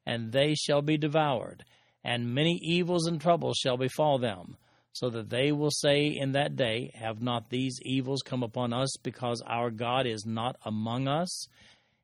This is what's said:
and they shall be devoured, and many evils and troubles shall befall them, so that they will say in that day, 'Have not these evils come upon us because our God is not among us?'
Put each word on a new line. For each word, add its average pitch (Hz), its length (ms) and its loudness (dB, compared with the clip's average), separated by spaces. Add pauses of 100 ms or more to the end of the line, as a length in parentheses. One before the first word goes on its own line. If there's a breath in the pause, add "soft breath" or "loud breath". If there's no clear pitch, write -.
and 113 260 -4
they 143 220 4
shall 147 260 2
be 151 160 2
devoured, 147 680 0 (380 soft breath)
and 120 320 -2
many 165 280 4
evils 170 440 2
and 170 140 -2
troubles 147 380 2
shall 127 180 2
befall 135 420 2
them, 98 380 -4 (360 soft breath)
so 123 180 -2
that 110 200 -6
they 135 220 2
will 147 180 2
say 147 360 4
in 139 260 -2
that 143 240 0
day, 127 380 0
'Have 113 280 -6
not 120 280 -2
these 127 320 -2
evils 131 400 -2
come 127 200 -4
upon 120 300 -2
us 131 300 0
because 120 400 -4
our 120 280 -2
God 120 360 0
is 110 200 -4
not 113 380 -2
among 113 420 -2
us?' 160 400 -2 (580 soft breath)